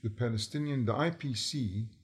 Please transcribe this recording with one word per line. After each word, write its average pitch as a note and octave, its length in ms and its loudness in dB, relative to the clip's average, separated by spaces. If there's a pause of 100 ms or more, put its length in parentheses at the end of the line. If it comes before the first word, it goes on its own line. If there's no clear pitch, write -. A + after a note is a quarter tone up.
the A#2 60 2
Palestinian, B2 760 0
the A2 100 4
I D#3 160 4
P D3+ 220 -4
C, A2 540 -2 (160)